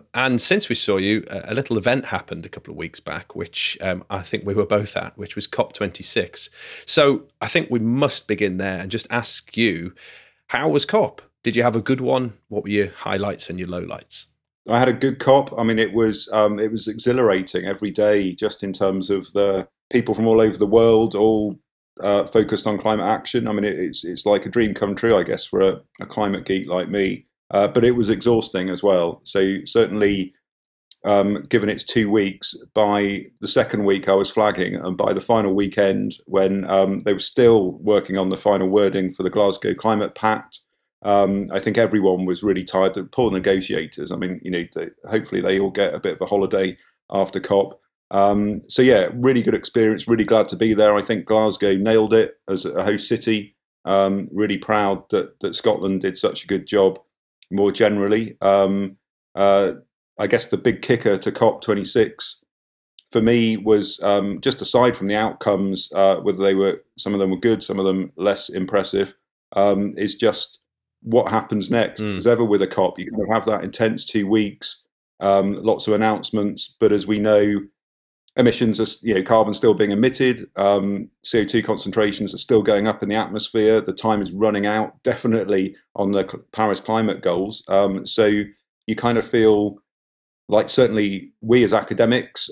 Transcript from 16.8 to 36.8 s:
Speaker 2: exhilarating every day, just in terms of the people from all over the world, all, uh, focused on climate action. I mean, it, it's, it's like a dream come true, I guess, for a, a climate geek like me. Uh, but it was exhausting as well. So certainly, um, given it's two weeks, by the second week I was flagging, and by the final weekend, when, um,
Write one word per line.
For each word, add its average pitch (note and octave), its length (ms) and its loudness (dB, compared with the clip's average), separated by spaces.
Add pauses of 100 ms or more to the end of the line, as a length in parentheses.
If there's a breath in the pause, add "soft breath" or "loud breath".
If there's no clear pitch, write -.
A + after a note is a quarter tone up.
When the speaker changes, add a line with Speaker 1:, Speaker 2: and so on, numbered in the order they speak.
Speaker 2:
exhilarating A2 800 0
every G2 280 -4
day, G#2 420 2
just - 280 -6
in G2 120 -6
terms F#2+ 340 -2
of G2 240 -2
the G2 340 0 (240)
people A#2 240 0
from A2 120 0
all A2+ 160 6
over A2 160 2
the G#2 80 2
world, A2+ 480 4
all, G#2+ 440 0 (440)
uh, G2+ 240 2
focused G#2+ 400 0
on G#2 100 0
climate G#2+ 300 -2
action. A#2 420 -2
I A2 40 -2
mean, G2+ 120 -2
it, F2+ 140 -4
it's, F2 260 -6
it's F2 220 -10
like G2+ 180 2
a F#2+ 60 -10
dream G#2+ 240 0
come G2+ 200 -2
true, A2+ 220 2
I F2+ 60 2
guess, - 240 -6
for F#2+ 160 0
a, F#2+ 180 2 (180)
a - 60 -14
climate G#2 400 -4
geek F#2+ 240 -4
like F2 220 -4
me. G2 340 -2 (260)
Uh, G2+ 180 2
but A#2 160 2
it B2 80 6
was A#2 180 0
exhausting A2 580 0
as F2+ 140 -6
well. F2+ 400 0
So G2 420 -2
certainly, G2+ 680 0 (720)
um, G2+ 440 0
given G#2 200 2
it's G#2+ 160 -4
two G#2+ 260 0
weeks, G2 440 -2 (180)
by G2+ 540 0 (140)
the G#2 60 -8
second G#2 380 0
week G2 240 0
I G2 60 4
was G2 160 0
flagging, F#2+ 440 0
and F2+ 220 -6
by G2+ 160 0
the G2 80 -4
final G#2 340 0
weekend, G2+ 600 0 (100)
when, F#2+ 420 0
um, F#2+ 360 2